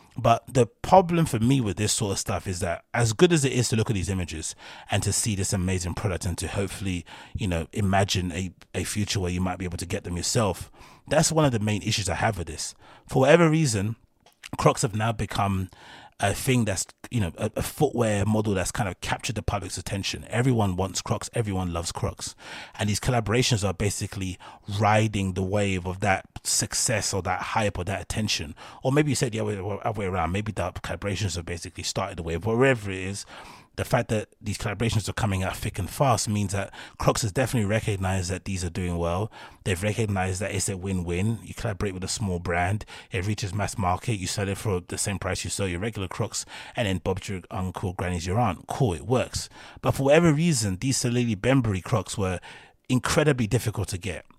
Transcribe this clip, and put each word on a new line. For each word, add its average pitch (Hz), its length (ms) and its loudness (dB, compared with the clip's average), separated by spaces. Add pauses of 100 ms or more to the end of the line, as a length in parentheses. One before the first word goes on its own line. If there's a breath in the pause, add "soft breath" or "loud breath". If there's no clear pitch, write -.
(160 loud breath)
But 117 300 4
the 120 200 4
problem 170 600 6
for 110 140 0
me 131 200 6
with 98 160 0
this 107 160 2
sort 98 200 0
of - 80 -2
stuff 90 260 -4
is 90 140 -4
that 85 240 -2 (100)
as 117 180 2
good 175 200 8
as 147 120 6
it 131 60 2
is 120 200 2
to 120 60 2
look 110 140 2
at 113 40 0
these 90 140 0
images 87 460 -4 (340 loud breath)
and 104 140 0
to 101 100 0
see 110 220 0
this 95 180 -2
amazing 92 420 0
product 90 300 -4
and 85 140 -2
to 87 80 -4
hopefully, 92 580 -4 (300 loud breath)
you 110 140 -2
know, 82 240 0
imagine 98 580 2
a, 90 220 -6 (240)
a 87 80 -2
future - 340 -2
where 90 140 0
you 90 80 -2
might 90 180 -2
be 95 60 -6
able 87 140 -6
to 92 80 -6
get - 180 -6
them 87 120 -6
yourself, 95 540 -2 (380 loud breath)
that's 156 240 4
one 156 120 4
of 139 60 4
the 117 80 0
main 104 240 0
issues 104 260 -2
I 85 60 -2
have 87 240 0
with 85 80 -6
this. - 300 -10 (320 loud breath)
For - 100 0
whatever 156 320 8
reason, 113 460 2 (600)
Crocs - 260 4
have 107 120 0
now 110 160 2
become 101 580 0 (520 loud breath)
a 101 120 4
thing 123 320 2
that's, 101 220 -2 (240)
you 123 100 0
know, 85 160 0
a, - 200 -2
a - 60 -2
footwear 113 640 2
model 107 300 2
that's 90 160 0
kind 104 180 -2
of 87 140 -6
captured - 320 -4
the 107 80 -4
public's 98 340 -4
attention. - 540 -6
Everyone 110 460 4
wants 92 260 -2
Crocs, - 320 -4
everyone 92 400 0
loves 85 180 -4
Crocs. - 420 -6 (440 loud breath)
And 107 100 0
these 101 120 0
collaborations 113 680 2
are 90 60 -2
basically 95 640 -4 (420 loud breath)
riding 107 540 4
the 92 80 0
wave 95 440 0
of 92 140 -4
that 98 240 2 (180)
success - 720 0
or 101 100 0
that 92 200 -2
hype 104 360 0
or 90 60 -4
that 95 160 -2
attention. 98 540 -2 (280 loud breath)
Or 131 80 2
maybe 151 200 6
you 117 60 2
said 123 160 0
the 110 80 -2
other 104 220 -2
way, 101 220 -4
other 110 160 -2
way 101 60 0
around. 90 260 0
Maybe 107 200 -2
the 90 200 -2
collaborations 92 640 -4
have 85 80 -6
basically 90 380 -8
started 98 340 -4
the 87 60 -6
wave, 85 240 -4
wherever 117 440 4
it 95 80 -4
is. 95 280 -6 (500 loud breath)
The 101 80 -2
fact 120 260 0
that 107 180 0 (120)
these 107 160 -4
collaborations 110 520 -2
are 95 60 -6
coming 95 280 0
out 90 140 -2
thick - 240 -6
and 85 100 -6
fast 123 380 2
means 104 240 0
that 101 200 -4 (240 loud breath)
Crocs - 260 2
has 104 100 -2
definitely 117 360 0
recognized 95 600 0
that 92 140 -6
these 92 200 -4
are 87 60 -4
doing 87 280 -2
well. 87 340 0 (320 loud breath)
They've 92 180 -2
recognized 101 580 0
that 98 140 -4
it's 92 140 0
a 98 80 -4
win-win. 92 640 -2
You 92 120 -14
collaborate 101 380 -4
with 92 120 -8
a 90 40 -6
small 92 300 -2
brand, 90 460 0 (260 loud breath)
it 95 160 -2
reaches 104 260 -2
mass 98 240 -4
market, 92 440 0
you 92 80 -4
sell 98 200 -2
it 98 100 -4
for 92 280 -2
the - 100 -8
same 98 220 -2
price 92 240 -2
you 92 80 -6
sell 101 160 -2
your 87 140 -2
regular 104 260 -4
Crocs, - 400 -6 (300 loud breath)
and 123 100 0
then 92 120 0
Bob's 95 300 -2
your 92 120 -6 (100)
uncle, 92 440 -4
Granny's 90 340 -2
your 95 100 2
aunt. 110 300 0
Cool, 104 260 2
it 85 140 -8
works. - 400 0 (340 loud breath)
But - 140 2
for 135 80 0
whatever 160 280 8
reason, 135 440 2
these 131 260 0
Salehe 120 380 0
Bembury 113 400 4
Crocs - 360 -2
were 92 220 0 (500 loud breath)
incredibly 127 600 2
difficult 110 400 0
to 90 100 -6
get, 80 260 -8 (140)